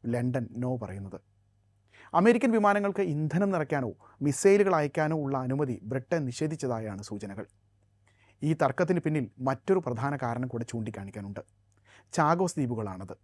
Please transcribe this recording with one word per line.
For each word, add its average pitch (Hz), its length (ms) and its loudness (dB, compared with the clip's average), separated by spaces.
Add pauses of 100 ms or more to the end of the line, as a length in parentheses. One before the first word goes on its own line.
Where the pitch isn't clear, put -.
ലണ്ടൻ 120 420 -2 (120)
no 127 160 -2
പറയുന്നത്. 98 460 -10 (920)
അമേരിക്കൻ 233 380 6
വിമാനങ്ങൾക്ക് 208 500 4
ഇന്ധനം 160 500 0
നിറയ്ക്കാനോ 143 400 0 (300)
മിസൈലുകൾ 196 540 4
അയക്കാനോ 156 420 0
ഉള്ള 135 200 -2
അനുമതി 131 460 -2
ബ്രിട്ടൻ 135 420 -2
നിഷേധിച്ചതായാണ് 120 760 -4
സൂചനകൾ. 101 420 -10 (960)
ഈ 156 100 2
തർക്കത്തിന് 160 460 2
പിന്നിൽ 156 300 0 (100)
മറ്റൊരു 135 460 0
പ്രധാന 131 300 -2
കാരണം 123 320 -4
കൂടെ 117 220 -6
ചൂണ്ടിക്കാണിക്കാനുണ്ട്. 101 720 -8 (720)
ചാഗോസ് 170 400 2
ദ്വീപുകളാണത്. 110 720 -4